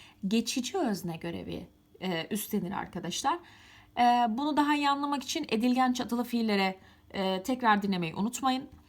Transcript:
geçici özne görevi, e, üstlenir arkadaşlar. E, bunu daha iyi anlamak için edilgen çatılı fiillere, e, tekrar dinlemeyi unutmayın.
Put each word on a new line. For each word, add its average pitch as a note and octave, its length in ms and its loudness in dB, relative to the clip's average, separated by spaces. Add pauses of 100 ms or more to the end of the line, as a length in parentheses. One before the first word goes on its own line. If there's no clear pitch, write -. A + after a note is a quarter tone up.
(280)
geçici A3+ 500 -2
özne F#3+ 400 -2
görevi, E3+ 500 -8 (340)
e, E3 300 -2
üstlenir G3+ 400 -4
arkadaşlar. - 680 -4 (580)
E, A#3+ 320 6
bunu C#4 280 0
daha D4 180 4
iyi D4 140 2
anlamak C#4+ 340 0
için D#4 260 -4
edilgen B3 440 4
çatılı A#3+ 300 -2
fiillere, G#3 560 2 (320)
e, F#3+ 320 0
tekrar A#3 380 4
dinlemeyi F3+ 340 -2
unutmayın. B3+ 600 -2 (120)